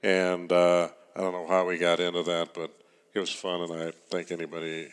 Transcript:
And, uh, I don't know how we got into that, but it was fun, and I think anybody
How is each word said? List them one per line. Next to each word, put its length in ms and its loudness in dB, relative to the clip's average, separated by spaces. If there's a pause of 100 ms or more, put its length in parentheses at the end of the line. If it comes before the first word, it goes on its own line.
And, 500 2
uh, 360 6 (280)
I 40 -6
don't 140 -2
know 140 -8
how 180 4
we 120 -2
got 220 4
into 240 0
that, 300 -2
but 180 -10 (420)
it 60 -2
was 120 -4
fun, 300 -4
and 120 -6
I 180 -6 (180)
think 220 -6
anybody 600 -8